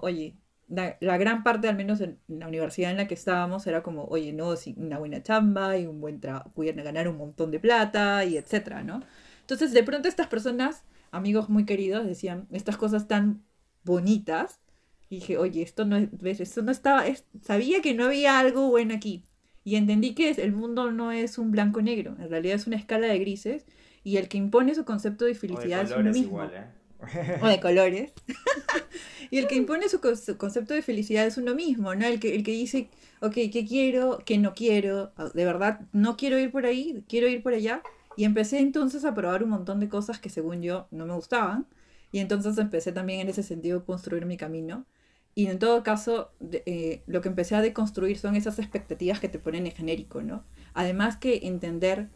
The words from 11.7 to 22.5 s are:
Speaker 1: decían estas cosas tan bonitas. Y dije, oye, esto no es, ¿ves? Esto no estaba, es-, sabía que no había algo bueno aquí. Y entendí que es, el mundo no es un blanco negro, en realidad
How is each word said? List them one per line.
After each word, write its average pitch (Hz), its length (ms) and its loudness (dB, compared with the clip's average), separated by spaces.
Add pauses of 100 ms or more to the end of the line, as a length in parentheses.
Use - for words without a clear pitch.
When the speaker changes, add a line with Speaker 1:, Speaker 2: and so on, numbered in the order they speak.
Speaker 1:
decían 180 460 -6
estas 208 240 -4
cosas 214 320 0
tan 208 340 2 (400)
bonitas. 180 760 0 (480)
Y 190 80 -10
dije, 180 220 -2
oye, 185 240 0
esto 208 240 -2
no 202 100 4
es, 208 160 2
¿ves? 190 280 -6
Esto 208 220 -6
no 220 80 0
estaba, 262 360 4
es-, 269 180 -4 (180)
sabía 254 380 2
que 302 140 2
no 233 100 2
había 277 340 4
algo 262 300 4
bueno 233 260 4
aquí. 208 300 -6 (400)
Y 208 120 0
entendí 214 380 4
que 320 160 4
es, - 80 0
el 208 140 0
mundo 233 400 -2
no 233 200 -2
es 226 260 -4
un 226 120 0
blanco 208 320 2
negro, 226 360 -2
en 175 120 -10
realidad 170 260 0